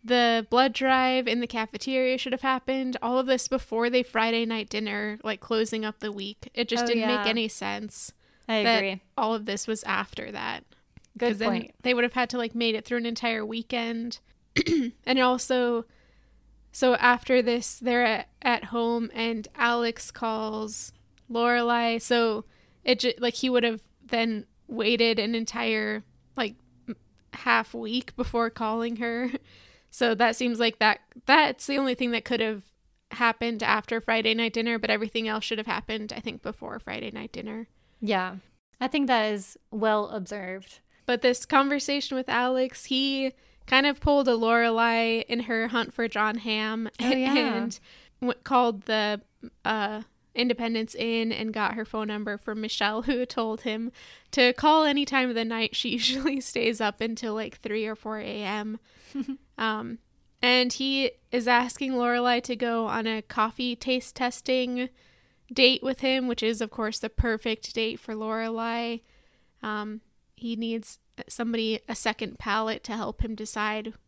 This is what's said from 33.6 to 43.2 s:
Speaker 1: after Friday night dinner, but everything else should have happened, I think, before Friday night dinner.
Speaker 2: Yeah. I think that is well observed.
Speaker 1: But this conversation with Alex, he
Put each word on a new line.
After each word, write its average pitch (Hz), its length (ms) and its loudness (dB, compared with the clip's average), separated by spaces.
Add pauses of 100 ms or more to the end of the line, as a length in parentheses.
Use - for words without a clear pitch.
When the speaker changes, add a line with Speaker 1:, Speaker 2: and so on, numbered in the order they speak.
Speaker 1:
after 226 400 0
Friday 226 320 2
night 226 180 0
dinner, 233 260 0
but 220 120 -2
everything 220 360 0
else 214 180 -2
should 226 120 -4
have 214 100 -6
happened, 214 480 -4
I 220 60 -8
think, - 220 -10
before - 360 -10
Friday 220 320 -10
night 220 220 -12
dinner. 214 360 -12 (340)
Speaker 2:
Yeah. 190 340 -2 (460)
I 262 60 -2
think 285 180 2
that 220 260 2
is 202 240 -8 (140)
well 214 400 2
observed. 190 720 -10 (260)
Speaker 1:
But 240 160 0
this 247 240 2
conversation 277 720 2
with 262 100 -4
Alex, 254 560 0
he 269 480 0 (340)